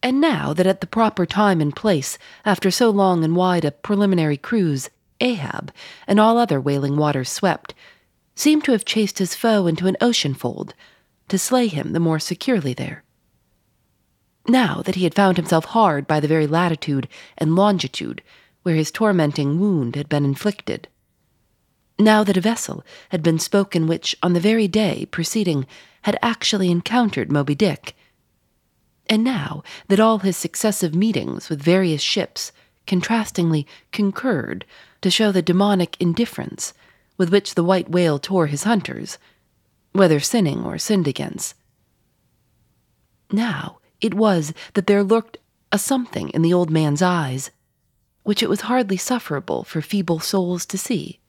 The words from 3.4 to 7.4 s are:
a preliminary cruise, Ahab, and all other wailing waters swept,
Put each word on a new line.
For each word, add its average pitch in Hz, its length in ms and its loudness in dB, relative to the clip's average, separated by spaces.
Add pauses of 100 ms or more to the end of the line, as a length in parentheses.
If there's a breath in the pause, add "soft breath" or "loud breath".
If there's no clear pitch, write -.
a 143 80 0
preliminary 190 640 0
cruise, 160 520 -2 (320)
Ahab, 220 520 -4 (340 loud breath)
and 202 140 4
all 226 180 6
other 196 220 2
wailing 139 360 0
waters 147 320 0
swept, - 460 -2 (600 soft breath)